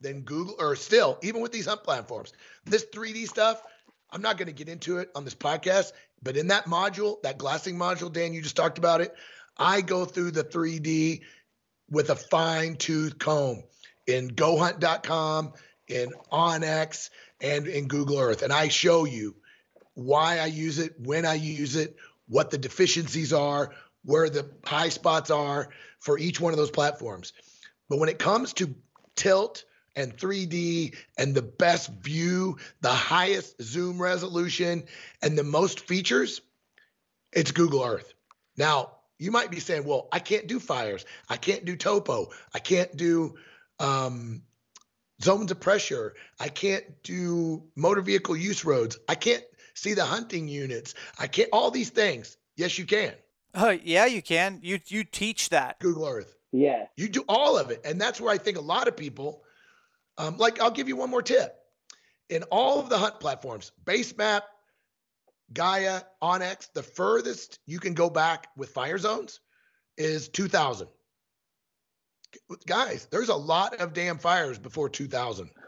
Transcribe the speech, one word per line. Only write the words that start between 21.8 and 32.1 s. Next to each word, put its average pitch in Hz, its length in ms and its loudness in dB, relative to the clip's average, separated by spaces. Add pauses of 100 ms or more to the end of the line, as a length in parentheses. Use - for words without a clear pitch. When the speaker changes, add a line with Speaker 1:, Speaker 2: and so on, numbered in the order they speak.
Speaker 1:
what 139 240 2
the 151 80 -2
deficiencies 160 760 0
are, 143 420 2 (300)
where 156 260 4
the 139 200 -2 (140)
high 156 240 0
spots 160 420 2
are 143 400 0 (300)
for 147 180 2
each 156 220 -2
one 165 120 2
of 151 60 2
those 147 120 2
platforms. 143 640 -2 (560)
But 143 100 0
when 156 100 4
it 156 100 0
comes 226 360 2
to 151 200 -2 (400)
tilt 196 500 2 (300)
and 123 240 -6
three 190 280 -4
D 170 480 -2 (240)
and 139 160 0
the 131 80 2
best 170 480 2
view, 165 640 -2 (240)